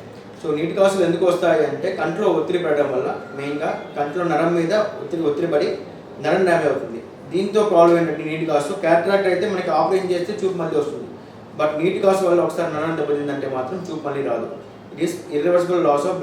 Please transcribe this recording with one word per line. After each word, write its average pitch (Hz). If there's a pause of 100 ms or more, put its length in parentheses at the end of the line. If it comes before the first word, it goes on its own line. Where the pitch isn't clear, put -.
(440)
So, 151
నీటి 165
కాసులు 196
ఎందుకు 170
వస్తాయి 160
అంటే 139
కంట్లో 170
ఒత్తిడి 165
పడడం 147
వల్ల, - (220)
మెయిన్గా 147 (140)
కంట్లో 175
నరం 165
మీద 170
ఒత్తిడి, 175
ఒత్తిడి 151
పడి 147 (440)
నరం 175
డ్యామేజ్ 165
అవుతుంది. 117 (280)
దీంతో 202
ప్రాబ్లం 170
ఏంటంటే 156
నీటి 160
కాసు, 156
క్యాటరాక్ట్ 175
అయితే 202
మనకి 175
ఆపరేషన్ 180
చేస్తే 175
చూపు 180
మళ్ళీ 160
వస్తుంది, 131 (500)
but 151
నీటి 190
కాసు 190
వల్ల 175
ఒకసారి 160
నరం 160
దెబ్బతిందంటే 143
మాత్రం 165
చూపు 147
మళ్ళీ 139
రాదు. 117 (480)
It 143
is 165 (220)
irreversible 175
loss 143
of -